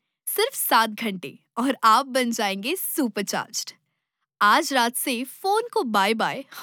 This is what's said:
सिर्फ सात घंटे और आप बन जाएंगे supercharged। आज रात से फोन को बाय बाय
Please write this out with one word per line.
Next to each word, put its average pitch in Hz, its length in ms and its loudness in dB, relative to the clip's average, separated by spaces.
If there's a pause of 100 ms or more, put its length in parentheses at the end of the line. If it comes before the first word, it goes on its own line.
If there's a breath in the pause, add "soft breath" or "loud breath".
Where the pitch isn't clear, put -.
(280)
सिर्फ 466 260 -2
सात 226 360 2
घंटे 202 500 -8 (180)
और 175 260 0
आप 233 220 6
बन 254 260 0
जाएंगे 208 440 -4
supercharged। - 960 -4 (680)
आज 254 320 4
रात 247 220 2
से 254 280 -2
फोन 403 400 -2 (100)
को 427 100 0
बाय 208 300 2
बाय 214 320 -4 (180)